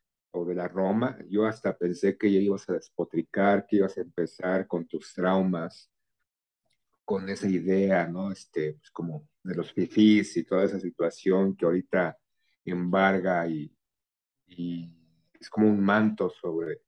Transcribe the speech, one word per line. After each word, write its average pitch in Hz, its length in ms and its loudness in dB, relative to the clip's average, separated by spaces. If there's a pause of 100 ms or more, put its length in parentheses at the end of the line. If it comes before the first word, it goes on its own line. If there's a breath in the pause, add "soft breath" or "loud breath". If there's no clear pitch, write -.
(300)
o 90 140 -6
de 90 100 -4
la 90 140 -4
Roma, 98 500 -2 (100)
yo 104 160 2
hasta - 320 -2
pensé 90 400 0
que 104 160 2
ya 95 60 4
ibas 98 320 0
a 90 40 0
despotricar, 98 920 -2
que 104 100 0
ibas 95 220 2
a - 20 -6
empezar 90 640 -4
con 85 200 -6
tus - 260 -10
traumas, 92 800 -2 (1160)
con 95 240 -4
esa 98 200 -4
idea, 92 580 2
¿no? 92 260 -6
Este, 76 420 -6
pues, - 160 -20
como 80 380 -10 (140)
de 92 120 -6
los 82 180 -6
fifís 104 640 4
y 85 80 -2
toda 95 200 0
esa 98 160 -2
situación 95 760 0
que - 80 -4
ahorita 90 520 0 (480)
embarga 90 840 0
y, 76 280 -8 (680)
y 87 500 -10 (420)
es - 120 -20
como 107 180 4
un 104 120 4
manto 104 500 2
sobre 82 580 -6